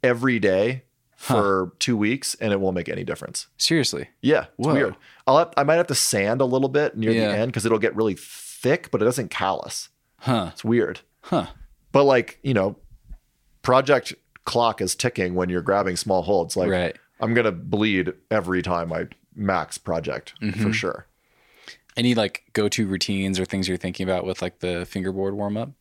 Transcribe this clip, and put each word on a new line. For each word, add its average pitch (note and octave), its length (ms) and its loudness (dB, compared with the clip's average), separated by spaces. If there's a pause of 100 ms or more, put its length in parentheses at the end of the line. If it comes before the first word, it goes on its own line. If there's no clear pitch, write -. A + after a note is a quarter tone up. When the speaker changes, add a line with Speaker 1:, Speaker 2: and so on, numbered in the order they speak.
Speaker 1:
every B2 360 2
day G#2 440 2 (420)
Speaker 2:
Huh. B2+ 100 2
Speaker 1:
for F#2+ 440 2
two B2 160 0
weeks A2 400 -2
and A2 160 -2
it G2 80 0
won't F#2+ 160 0
make E2+ 140 -4
any F#2 160 -6
difference. - 420 -10 (100)
Speaker 2:
Seriously? C3+ 520 0 (120)
Speaker 1:
Yeah, D3 200 4 (160)
it's B2 100 -2
Speaker 2:
Whoa. D#3 60 2
Speaker 1:
weird. C3+ 220 0 (300)
I'll C3+ 120 6
have, E3+ 180 2
I C#3 80 2
might D#3 120 4
have E3+ 120 2
to C3+ 80 -2
sand A2+ 460 0
a C3+ 40 4
little C3 220 2
bit C#3+ 300 0
near A2 140 0
Speaker 2:
Yeah. A2 200 2
Speaker 1:
the G#2 60 0
end A#2 160 -2
'cause G#2+ 120 -4
it'll A2+ 140 4
get A2+ 160 0
really G#2 220 2
thick, - 760 -4
but G2 100 0
it G#2+ 40 2
doesn't B2 240 0
callus. - 580 -4 (320)
Speaker 2:
Huh. A2+ 320 -2
Speaker 1:
It's - 140 -16
weird. A2+ 340 2 (220)
Speaker 2:
Huh. A#2+ 260 -2 (460)
Speaker 1:
But, C#3 100 6
like, B2+ 400 4
you C3+ 100 0
know, G2+ 240 2 (840)
project B2+ 520 4 (320)
clock A#2 360 0
is F#2+ 140 0
ticking F#2 400 -2
when F2+ 140 0
you're F2+ 120 0
grabbing F#2+ 340 2
small F#2 280 0
holds. F2 340 0
Like, F2+ 120 2
Speaker 2:
Right. F2 260 0 (240)
Speaker 1:
I'm A2+ 140 0
gonna A2+ 180 4
bleed F#2 640 0 (160)
every F#2 320 0
time E2+ 300 -2
I E2 160 -4 (280)
max F#2+ 420 -2
project, D2 600 -6
for A2 60 -8
Speaker 2:
Mm-hmm. G#2 260 0
Speaker 1:
sure. A2 360 -4 (880)
Speaker 2:
Any, A#2+ 200 2
like, G#2 280 -2 (100)
go-to G#2+ 340 0
routines F#2+ 520 -2
or F#2 60 -2
things F#2+ 220 -4
you're F#2 100 -4
thinking F#2 300 -6
about F#2 180 -2
with, F#2 160 -6
like, F#2 180 -8
the F2+ 260 -4
fingerboard F#2+ 500 -4
warm-up? G#2 460 -4